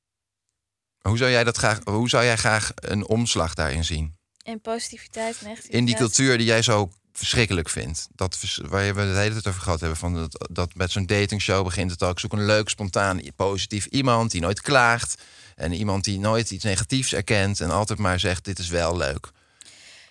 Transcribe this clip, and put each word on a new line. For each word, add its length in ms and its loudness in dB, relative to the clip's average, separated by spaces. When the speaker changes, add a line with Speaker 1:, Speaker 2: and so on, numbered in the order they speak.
Speaker 1:
Hoe 160 0
zou 140 4
jij 120 6
dat 140 0
graag, 260 2
hoe 260 0
zou 140 4
jij 140 4
graag 380 2
een 320 -4
omslag 460 0
daarin 320 -2
zien? 320 -4
Speaker 2:
In 180 -12
positiviteit, 800 -8
negativiteit? 380 -12
Speaker 1:
In 60 4
die 100 2
cultuur 420 4
die 100 2
jij 140 6
zo 300 2
verschrikkelijk 560 0
vindt. 460 -6
Dat 220 -4
vers-, 200 -6
waar 380 0
we 60 0
het 120 2
de 60 2
hele 140 2
tijd 140 -6
over 140 -4
gehad 180 0
hebben. 180 -2
Van 160 -4
dat, 380 -6
dat 240 -4
met 160 -2
zo'n 140 0
datingshow 580 2
begint 280 -2
het 120 -8
al. 60 2
Ik 100 -4
zoek 140 -6
een 120 0
leuk, 240 2
spontaan, 520 0
positief 500 -2
iemand 460 2
die 100 -2
nooit 200 -2
klaagt. 600 2
En 180 -2
iemand 300 -2
die 160 -2
nooit 320 0
iets 120 -8
negatiefs 500 0
erkent 480 0
en 100 0
altijd 280 0
maar 200 2
zegt, 260 -2
"Dit 140 -6
is 100 -6
wel 280 0
leuk." 340 -4